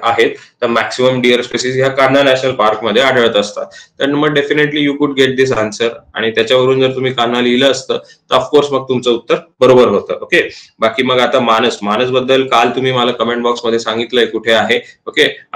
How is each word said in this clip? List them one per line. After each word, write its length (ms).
आहेत, 280
तर 60
maximum 540
deer 200
species 360
ह्या 100
कान्हा 360
national 280
park 320
मध्ये 180
आढळत 340
असतात. 300
तर 60
मग 240
definitely 580
you 140
could 180
get 200
this 200
answer. 300
आणि 180
त्याच्यावरून 500
जर 140
तुम्ही 180
कान्हा 280
लिहिलं 300
असतं 260
तर 380
of 60
course 320
मग 100
तुमचं 280
उत्तर 240
बरोबर 280
होतं. 340
ओके, 280
बाकी 240
मग 160
आता 200
मानस, 420
मानस 280
बद्दल 380
काल 220
तुम्ही 220
मला 200
comment 300
box 240
मध्ये 140
सांगितलंय 460
कुठे 260
आहे. 280
Okay, 200